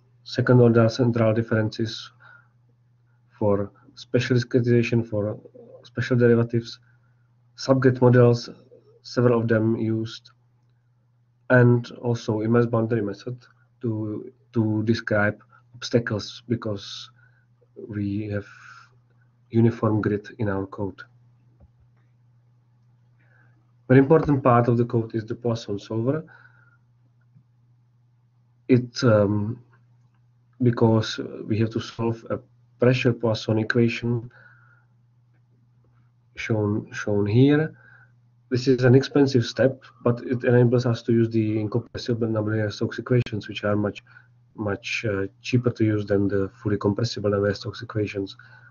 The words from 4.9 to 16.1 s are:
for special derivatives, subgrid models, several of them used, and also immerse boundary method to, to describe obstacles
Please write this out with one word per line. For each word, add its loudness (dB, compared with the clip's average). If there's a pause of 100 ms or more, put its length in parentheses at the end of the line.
for -6 (440)
special -4
derivatives, 2 (800)
subgrid 2
models, 6 (540)
several 0
of -2
them 2
used, -6 (1200)
and 4 (100)
also -4
immerse 2
boundary -2
method -8 (440)
to, -6 (220)
to 0
describe -2 (380)
obstacles -4